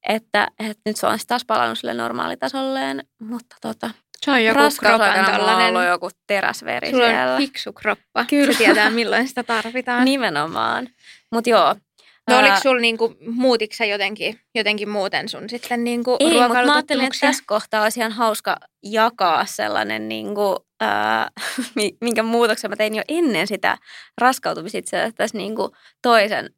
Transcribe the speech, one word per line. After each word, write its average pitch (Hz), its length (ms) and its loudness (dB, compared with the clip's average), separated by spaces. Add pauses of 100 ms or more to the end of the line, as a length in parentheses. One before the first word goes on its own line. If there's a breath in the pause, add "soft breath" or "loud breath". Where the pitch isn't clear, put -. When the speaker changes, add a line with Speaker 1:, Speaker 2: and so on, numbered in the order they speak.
Speaker 1:
Että, 214 400 0 (100)
että 220 280 -10
nyt 214 100 -4
se - 100 -4
on 214 120 0
sit - 100 -12
taas 247 160 -2
palannut 120 340 -2
sille - 160 -6
normaalitasolleen, 269 1080 -6 (160)
mutta 226 400 -14
tota, 226 300 -8 (340)
Speaker 2:
Se 285 60 -2
on 247 140 4
joku 226 140 4
Speaker 1:
raskausaikana 220 560 4 (100)
Speaker 2:
kropan 190 160 2
Speaker 1:
mulla 202 120 2
on 196 60 4
Speaker 2:
tollanen, 180 180 2
Speaker 1:
ollut 180 120 2
joku 175 200 -2 (180)
teräsveri - 640 -4
Speaker 2:
sulla 254 140 4
on 233 60 6
Speaker 1:
siellä. 226 260 2
Speaker 2:
fiksu 269 360 -4
kroppa. - 520 -4
Speaker 1:
Kyllä. 285 280 4
Speaker 2:
Se - 60 0
tietää, 214 320 6
milloin 226 380 0
sitä 254 140 -8
tarvitaan. 240 600 -2
Speaker 1:
Nimenomaan. 170 840 0 (440 loud breath)
Mut 233 140 -2
joo. 196 280 4 (560 soft breath)
Speaker 2:
No 247 40 8
Speaker 1:
Ää, 254 60 8
Speaker 2:
oliks 196 220 6
sul 262 160 2
niinku, 226 360 0 (200)
muutiko 233 420 0
sä 233 80 -2
jotenkin, 202 560 -4 (140)
jotenkin 208 340 -2
muuten 202 400 -4
sun 190 200 -12
sitten 240 360 -6
niinku 240 360 -2
Speaker 1:
Ei, 294 60 4
mut 330 80 4
mä 294 60 6
ajattelin, 240 100 4
että 247 120 2 (120)
Speaker 2:
ruokailutottumuksia? 285 540 0
Speaker 1:
tässä 269 180 -2
kohtaa 214 360 -2
olisi 220 180 0
ihan 226 120 -2
hauska 214 440 -2 (260)
jakaa 202 640 0
sellainen 107 600 -4
niinku, 202 580 -4 (140)
ää, 110 500 0 (200)
<laughs> - 260 -10
mi-, 208 240 -2
minkä 233 220 0
muutoksen 226 480 0
mä 208 60 -8
tein 214 180 -2
jo 214 140 -4
ennen 269 380 0
sitä - 320 -2 (420 loud breath)
raskautumista 190 580 -2
itse - 180 -8
asiassa 226 200 -4
tässä 220 220 -4
niinku 214 340 -6 (300 soft breath)
toisen 214 560 2